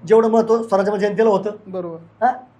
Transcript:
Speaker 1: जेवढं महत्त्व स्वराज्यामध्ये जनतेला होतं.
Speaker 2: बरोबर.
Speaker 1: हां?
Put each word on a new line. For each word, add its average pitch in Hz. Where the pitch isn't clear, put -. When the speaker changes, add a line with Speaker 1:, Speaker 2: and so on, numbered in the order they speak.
Speaker 1:
जेवढं 220
महत्त्व 226
स्वराज्यामध्ये 202
जनतेला 214
होतं. 202
Speaker 2:
बरोबर. 175
Speaker 1:
हां? 254